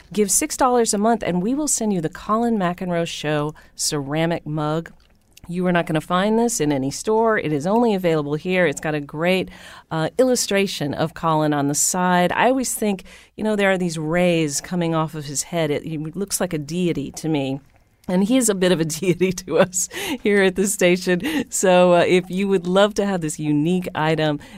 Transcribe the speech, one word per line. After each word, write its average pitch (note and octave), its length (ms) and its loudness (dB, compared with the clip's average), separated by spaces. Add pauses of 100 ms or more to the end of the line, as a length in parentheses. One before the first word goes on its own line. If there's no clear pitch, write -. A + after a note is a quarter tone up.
(120)
Give G3+ 160 2
six - 280 -2
dollars B3 360 2
a G#3 60 0
month, A3+ 240 2
and F3+ 180 -2
we A3+ 140 -2
will G#3 140 -2
send G#3+ 240 -2
you F3+ 80 0
the D#3 80 -2
Colin A3+ 500 -2
McEnroe F3 480 -2
Show D3+ 480 -4 (220)
ceramic D#3 680 -2
mug. D#3 480 -4 (560)
You F3+ 200 -4
are F3+ 40 4
not E3+ 140 2
gonna D#3 140 0
find G3 360 0
this A#3 240 0
in D3 120 2
any C3+ 180 0
store. A3 480 2
It D3+ 140 -2
is D3 160 -2
only A3+ 260 4
available D#3+ 400 0
here. F3+ 320 0
It's C#3 140 -2
got D3+ 160 -2
a D3 40 -4
great, F3 480 -2 (440)
uh, D#3+ 260 -2
illustration G3 720 0
of D#3+ 220 -2
Colin D#3 400 2
on C#3+ 140 0
the D3 80 0
side. F3+ 560 2
I G#3+ 160 4
always C4 260 0
think, G3+ 300 -4 (320)
you G3+ 80 -6
know, G#3+ 100 0
there G3+ 160 2
are F#3+ 80 2
these F3 180 -2
rays E3 640 0
coming E3+ 320 -2
off D#3+ 220 -2
of D3+ 120 -10
his D3 180 -6
head. D#3+ 260 -2
It, - 160 -4
it D#3 300 -8
looks G3 240 -6
like F3+ 120 -2
a D#3 60 -2
deity D3+ 540 -2
to - 160 -6
me. C#3 320 -2 (480)
And F#3 160 2
he A#3+ 120 2
is A#3 120 2
a G3 80 0
bit F3+ 160 2
of D#3+ 80 2
a E3 40 0
<laughs> D3+ 160 -4
deity F#3 300 0
to D#3+ 280 -2
us F#3 300 0 (320)
here G3+ 220 2
at F#3 140 2
the F#3+ 100 0
station. F#3 840 0
So, F3+ 460 4
uh, E3+ 140 6
if F3+ 200 2
you F#3+ 200 -2
would F3+ 180 0
love G3 280 4
to G3+ 120 0
have F#3+ 140 -2
this D#3 180 -6
unique D#3 560 0
item, D#3 460 0 (180)